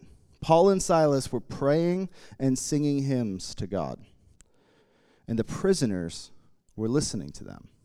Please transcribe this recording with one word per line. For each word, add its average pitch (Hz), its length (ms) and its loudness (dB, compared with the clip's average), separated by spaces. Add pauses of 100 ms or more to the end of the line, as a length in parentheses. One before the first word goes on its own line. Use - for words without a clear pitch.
(400)
Paul 170 300 6
and 190 120 2
Silas 151 480 2
were 123 100 -4
praying 170 680 0 (300)
and 131 200 0
singing 143 460 -2
hymns 117 500 -4
to 98 140 -8
God, 78 360 -6 (1200)
and 113 100 0
the 113 60 0
prisoners 104 880 -2 (420)
were 110 140 -2
listening 117 440 -2
to - 120 -16
them." 50 240 -18 (160)